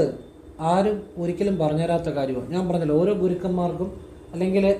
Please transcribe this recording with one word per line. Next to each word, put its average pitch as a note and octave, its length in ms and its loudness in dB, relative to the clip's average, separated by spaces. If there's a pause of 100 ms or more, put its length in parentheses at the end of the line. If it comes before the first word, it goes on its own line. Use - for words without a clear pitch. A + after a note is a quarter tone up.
(600)
ആരും F#3+ 360 2 (220)
ഒരിക്കലും F3 400 -2
പറഞ്ഞുതരാത്ത E3 500 0
കാര്യമാണ്. C3 420 -2
ഞാൻ F3+ 160 -2
പറഞ്ഞല്ലോ, E3 320 0
ഓരോ F#3+ 160 4
ഗുരുക്കന്മാർക്കും F3+ 760 -2 (420)
അല്ലെങ്കിൽ F#3+ 340 0 (160)